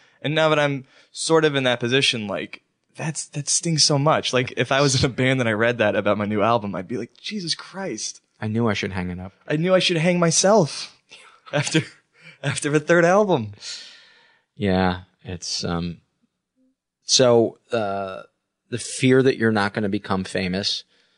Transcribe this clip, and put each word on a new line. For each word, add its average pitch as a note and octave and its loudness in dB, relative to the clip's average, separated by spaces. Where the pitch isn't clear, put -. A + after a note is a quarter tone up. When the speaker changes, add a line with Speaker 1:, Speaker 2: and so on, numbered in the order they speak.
Speaker 1:
and C#3+ -4
now D#3 2
that D3+ 2
I'm C#3 -2
sort D#3+ 0
of D3 2
in C3 -2
that B2 0
position, A#2+ 0
like, F#2 -10
that's, D3 -8
that C#3+ -10
stings D#3+ 0
so D3 2
much. C#3 2
Like, B2+ -2
if B2 -2
I C3+ 2
was C3+ 2
in C#3+ 2
a - -12
band C3 0
and A#2 0
I A2+ 2
read A#2 0
that G#2 2
about G#2 0
my G#2 -2
new G#2 0
album, G#2 0
I'd F#2 -8
be A2 -6
like, A#2 -12
"Jesus F#3+ -8
Christ." E3+ -10
Speaker 2:
I G#2+ -6
knew A2+ 0
I G#2 0
should F#2+ -6
hang F2+ -6
it F2+ -8
up. F#2 -14
Speaker 1:
I D3+ -2
knew F3 2
I F#3 6
should F3+ 0
hang F3 2
myself F3 2
<laughs> - -20
after, D3 0
after C#3+ -4
the D3+ 2
third E3+ 4
album. F3 2
Speaker 2:
Yeah, F#2 0
it's, - -10
um, E2+ -6
so, A#2 4
uh, G2 -4
the A#2+ -6
fear C3 2
that B2+ 2
you're A2+ 2
not G#2 0
gonna G#2+ -2
become G2 -4
famous, F#2+ -4